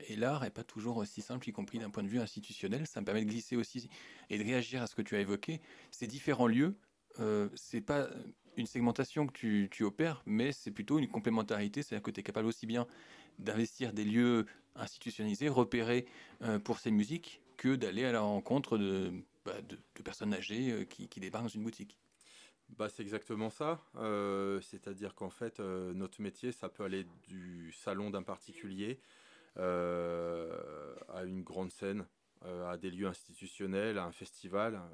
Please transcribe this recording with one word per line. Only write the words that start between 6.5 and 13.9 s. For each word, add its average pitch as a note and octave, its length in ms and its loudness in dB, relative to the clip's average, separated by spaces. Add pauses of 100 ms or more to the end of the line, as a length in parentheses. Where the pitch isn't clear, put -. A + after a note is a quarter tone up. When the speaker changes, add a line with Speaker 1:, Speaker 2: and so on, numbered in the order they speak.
Speaker 1:
euh, G#2+ 340 4
c'est - 260 -4
pas C#3+ 280 2 (480)
une A#2 100 0
segmentation B2+ 600 4
que - 40 -4
tu, G#2 380 4
tu - 140 2
opères, D3+ 420 2
mais A2+ 240 4
c'est A#2+ 220 -6
plutôt A2 260 2
une C#3 80 4
complémentarité, A2 800 2
c'est-à-dire G#2 180 -4
que G#2 80 -2
t'es G2+ 140 -6
capable A2 240 2
aussi A2+ 180 -2
bien A#2 180 2 (540)
d'investir A2 540 0